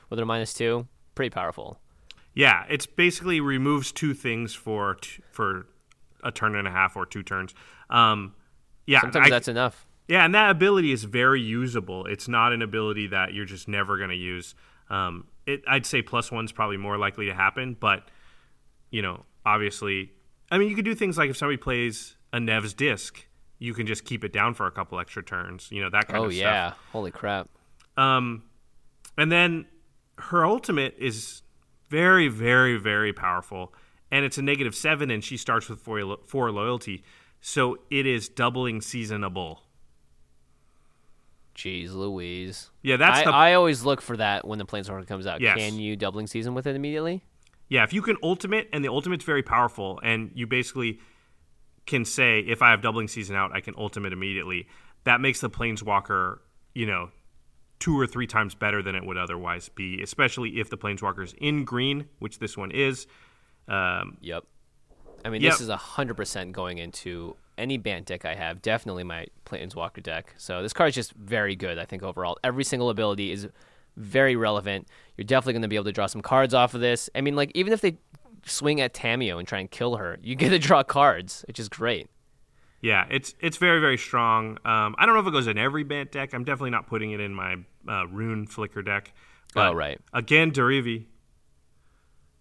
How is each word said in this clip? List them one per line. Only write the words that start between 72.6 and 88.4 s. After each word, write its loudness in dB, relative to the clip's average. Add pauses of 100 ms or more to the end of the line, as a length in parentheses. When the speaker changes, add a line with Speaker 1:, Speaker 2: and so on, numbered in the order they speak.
Speaker 1:
single 0
ability 0
is -8 (480)
very 4
relevant. -2 (280)
You're -8
definitely 4
gonna -2
be 0
able 0
to -4
draw 0
some -6
cards 4
off 6
of -4
this. 0
I -4
mean, 0
like, 0
even 0
if 2
they 0 (480)
swing 0
at 0
Tamiyo -2
and -8
try -4
and -8
kill -2
her, -6
you -8
get 2
to 4
draw 6
cards, 2
which -10
is -8
great. -4 (720)
Speaker 2:
Yeah, 2
it's, -4
it's -4
very, 6
very 4
strong. 2
Um, 2
I 4
don't 8
know 6
if 0
it 0
goes 2
in 0
every 0
Bant -6
deck. -8
I'm -6
definitely -4
not -2
putting -4
it -6
in -6
my, -4 (300)
uh, -2
Rune -4